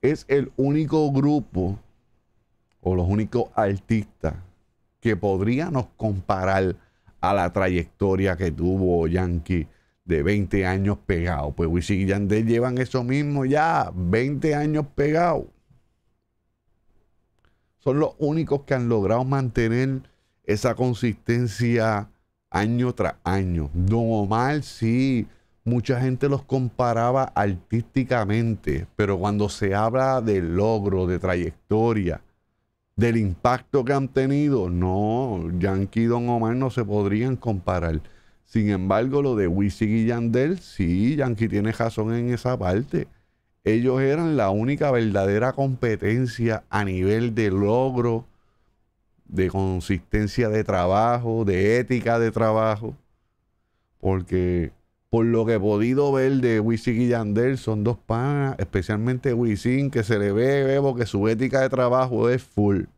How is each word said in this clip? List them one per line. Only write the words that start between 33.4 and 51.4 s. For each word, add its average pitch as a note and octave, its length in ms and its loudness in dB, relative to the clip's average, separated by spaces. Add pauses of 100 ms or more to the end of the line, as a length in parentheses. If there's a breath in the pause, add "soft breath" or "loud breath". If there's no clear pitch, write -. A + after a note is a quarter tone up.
que C3 80 -2
han C3+ 160 0
tenido, C3+ 600 0
no, F#2+ 840 -2
Yankee G2 440 -2
y A#2 60 2
Don A#2+ 220 0
Omar A#2 280 0
no C3 140 -2
se A#2 140 -2
podrían G#2 520 0
comparar. F2+ 640 -2 (440 soft breath)
Sin G#2 260 0
embargo, G#2+ 520 0
lo C3 140 0
de G2 100 2
Wisin G2+ 520 0
y A2 80 2
Yandel, A#2+ 520 0
sí, G2 560 0
Yankee A#2 340 -2
tiene G#2 220 0
razón A2+ 420 -4
en A#2+ 220 -2
esa B2 240 -4
parte. G#2+ 480 -2 (560)
Ellos B2 380 0
eran D3+ 360 0
la G#2 140 2
única C3 400 0
verdadera A2 600 2
competencia A#2 1160 -2
a G#2 120 -2
nivel G2+ 540 0
de G#2+ 160 2
logro A#2 760 0 (1040)
de F#2 180 0
consistencia G2 1000 -2
de G#2+ 160 0
trabajo, A2+ 800 0